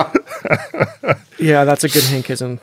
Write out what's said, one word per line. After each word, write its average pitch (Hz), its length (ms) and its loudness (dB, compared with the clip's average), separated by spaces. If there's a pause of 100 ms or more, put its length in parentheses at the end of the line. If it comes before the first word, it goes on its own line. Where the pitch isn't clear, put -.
(1400)
Yeah, 151 260 4
that's 143 200 2
a 151 40 0
good 139 160 2
Hankism. 127 580 -4